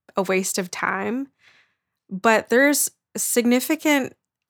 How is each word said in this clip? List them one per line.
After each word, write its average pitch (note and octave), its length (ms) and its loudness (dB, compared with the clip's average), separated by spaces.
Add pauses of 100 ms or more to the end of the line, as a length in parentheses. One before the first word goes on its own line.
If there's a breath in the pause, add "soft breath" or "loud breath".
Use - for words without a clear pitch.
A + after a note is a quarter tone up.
(180)
a G3+ 60 0
waste F#3+ 340 -2
of F#3 140 -4
time, G#3 560 -4 (840 soft breath)
but G#3+ 400 2
there's C#4 400 2 (260)
significant B3+ 960 0 (360)